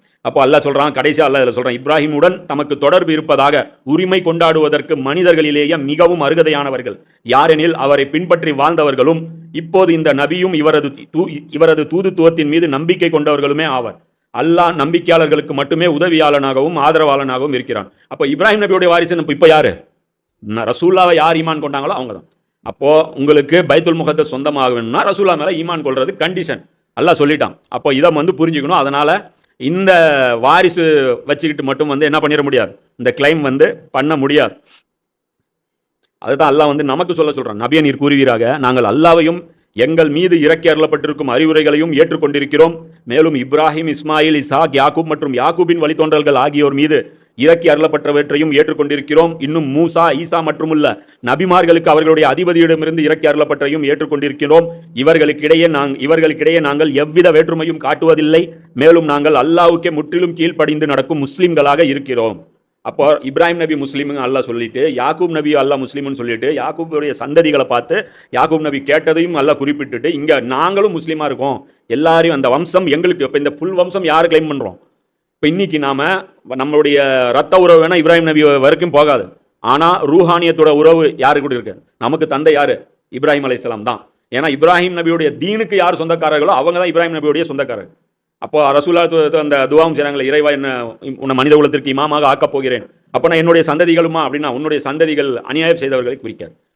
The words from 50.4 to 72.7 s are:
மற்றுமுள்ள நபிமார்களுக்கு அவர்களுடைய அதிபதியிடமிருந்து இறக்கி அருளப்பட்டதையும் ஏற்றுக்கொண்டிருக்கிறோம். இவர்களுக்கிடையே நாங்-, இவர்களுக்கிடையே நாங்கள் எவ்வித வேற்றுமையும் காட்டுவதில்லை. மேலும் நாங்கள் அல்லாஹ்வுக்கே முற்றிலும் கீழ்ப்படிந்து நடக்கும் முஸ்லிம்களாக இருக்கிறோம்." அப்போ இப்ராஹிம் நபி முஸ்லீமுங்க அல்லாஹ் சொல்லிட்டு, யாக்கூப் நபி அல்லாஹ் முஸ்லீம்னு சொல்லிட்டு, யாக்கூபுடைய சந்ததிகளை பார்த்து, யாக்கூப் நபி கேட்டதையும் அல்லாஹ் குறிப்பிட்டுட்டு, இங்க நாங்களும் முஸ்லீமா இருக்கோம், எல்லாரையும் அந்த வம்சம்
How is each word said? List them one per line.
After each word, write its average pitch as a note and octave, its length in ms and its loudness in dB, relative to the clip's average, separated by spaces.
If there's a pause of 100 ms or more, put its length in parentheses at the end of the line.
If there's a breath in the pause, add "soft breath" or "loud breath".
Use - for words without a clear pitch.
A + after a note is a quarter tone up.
மற்றுமுள்ள D#3 600 -2 (240 loud breath)
நபிமார்களுக்கு E3+ 600 2
அவர்களுடைய D#3 400 4
அதிபதியிடமிருந்து E3 720 2
இறக்கி D#3 280 0
அருளப்பட்டதையும் D3 560 0
ஏற்றுக்கொண்டிருக்கிறோம். D3 840 0 (280 loud breath)
இவர்களுக்கிடையே D3+ 720 2
நாங்-, C#3+ 300 -2
இவர்களுக்கிடையே D#3+ 640 0
நாங்கள் D3 340 0
எவ்வித D#3 380 2
வேற்றுமையும் D#3+ 500 0
காட்டுவதில்லை. D#3 680 0 (240 loud breath)
மேலும் D#3+ 320 4
நாங்கள் D3 280 0
அல்லாஹ்வுக்கே E3+ 580 2
முற்றிலும் E3+ 420 -4
கீழ்ப்படிந்து D3+ 540 -2
நடக்கும் C#3 400 -2
முஸ்லிம்களாக D3+ 560 2
இருக்கிறோம்." B2 680 -4 (320)
அப்போ C#3+ 300 0
இப்ராஹிம் D#3+ 420 0
நபி D#3+ 200 -4
முஸ்லீமுங்க C#3 460 -6
அல்லாஹ் C3 180 -2
சொல்லிட்டு, A#2+ 500 -4
யாக்கூப் D#3+ 400 -2
நபி D3+ 240 -2
அல்லாஹ் C#3 320 0
முஸ்லீம்னு C#3 260 -10
சொல்லிட்டு, A#2+ 400 -6
யாக்கூபுடைய D3+ 680 -6
சந்ததிகளை D3 440 0
பார்த்து, F3 440 -4 (240 loud breath)
யாக்கூப் D#3 280 0
நபி D3 260 -6
கேட்டதையும் D#3+ 500 0
அல்லாஹ் C#3+ 240 0
குறிப்பிட்டுட்டு, C#3 540 -4
இங்க D3 260 0
நாங்களும் E3+ 600 -2
முஸ்லீமா D#3 260 -8
இருக்கோம், C3 420 -6 (200 soft breath)
எல்லாரையும் E3 480 2
அந்த C3+ 140 0
வம்சம் E3+ 380 0